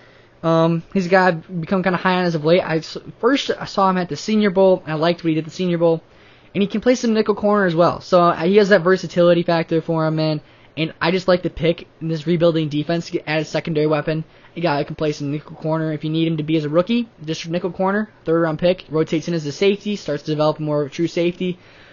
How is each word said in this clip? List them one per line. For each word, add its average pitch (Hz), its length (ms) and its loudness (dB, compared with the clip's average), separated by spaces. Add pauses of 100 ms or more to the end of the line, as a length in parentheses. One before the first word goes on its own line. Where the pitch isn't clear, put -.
(420)
Um, 165 400 2 (120)
he's 190 100 0
a 175 60 -6
guy 185 180 4
I've 170 320 -4
become 185 220 -2
kinda 185 160 0
high 185 160 0
on 180 100 0
as 170 100 0
of 151 120 -4
late. 170 160 4
I 160 160 -2
s-, - 180 -10 (240)
first 262 300 0
I - 160 -6
saw 190 240 2
him 185 80 0
at 175 100 -2
the 143 80 -6
Senior 208 320 0
Bowl, 185 340 4
and 151 100 -8
I 156 40 -2
liked 170 260 0
what 170 60 -2
he 160 60 2
did 156 100 -2
at 156 60 -14
the - 40 -18
Senior 180 220 -2
Bowl. 165 260 2 (520)
And 190 80 0
he 196 40 2
can 208 140 -6
play 254 140 2
some 240 180 0
nickel 214 220 2
corner 208 320 2
as 165 100 0
well. 165 240 2
So, 175 220 4
uh, 170 120 4 (100)
he 196 120 2
has 202 140 6
that 196 100 8
versatility 175 640 2
factor 165 400 0
for 160 240 -2
him, 156 100 0
man. 156 240 -2 (360)
And 160 240 -4
I 165 100 0
just 185 180 0
like 180 140 2
the 160 80 -4
pick 170 360 -2 (140)
in 160 80 -6
this 156 180 -6
rebuilding 165 440 2
defense 160 360 -4
to - 60 -10
get, 165 140 -6
add 156 160 -2
a - 20 -6
secondary 151 420 -2
weapon. 156 380 -2 (320)
A 165 40 -8
guy 151 180 0
that 151 80 -4
can 156 100 -12
play 151 160 -2
some 143 180 -6
nickel 151 260 -10
corner 156 360 -4
if 151 100 -8
you 156 80 -6
need 160 160 0
him 165 120 -2
to 151 40 -6
be 160 140 -2
as 151 80 0
a 147 60 -6
rookie. 226 380 0 (160)
Just 160 240 -8
nickel 180 220 -4
corner, 190 380 -2 (160)
third 165 160 2
round 165 180 0
pick, 180 300 0
rotates 160 400 -2
in 175 60 -2
as 151 120 -4
a 143 60 -4
safety, 202 420 0
starts 151 300 -6
to 156 80 -6
develop 151 260 0
more 151 220 -2
of 143 80 -2
a - 20 -14
true 170 160 -2
safety. 180 520 -2 (340)